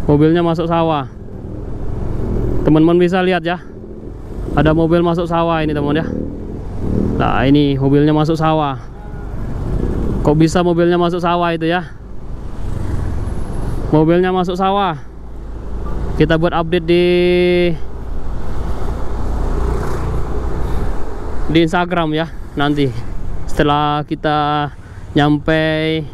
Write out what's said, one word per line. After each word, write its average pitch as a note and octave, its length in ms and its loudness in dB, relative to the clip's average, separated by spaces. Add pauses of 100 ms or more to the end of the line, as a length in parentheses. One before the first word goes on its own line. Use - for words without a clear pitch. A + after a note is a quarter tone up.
Mobilnya D#3 400 4
masuk E3 240 0
sawah. D#3+ 400 0 (1600)
Teman-teman D#3+ 320 6
bisa F3+ 240 2
lihat, F3+ 240 2
ya. F3 80 -2 (960)
Ada D#3 240 4
mobil E3 240 4
masuk E3+ 240 2
sawah E3 400 0
ini, D3+ 80 -2
teman-teman, D3 320 0
ya. - 20 -4 (1080)
Nah, B2 320 2
ini C#3+ 320 4
mobilnya C#3+ 320 4
masuk D#3 240 2
sawah. D#3 400 0 (1400)
Kok D3+ 160 2
bisa E3 240 4
mobilnya F3 400 2
masuk F3 160 0
sawah F3 400 0
itu, E3 80 -4
ya? E3+ 320 -2 (1900)
Mobilnya E3+ 400 4
masuk F#3 240 0
sawah. F#3+ 480 0 (1120)
Kita D#3 240 2
buat E3 160 2
update E3 340 0
di, F3 180 4 (4000)
di D#3 160 4
Instagram, F3 480 0
ya, D#3+ 160 -2 (240)
nanti. C#3+ 400 0 (560)
Setelah D3 560 2
kita D3 640 -2 (480)
nyampe. D#3 960 2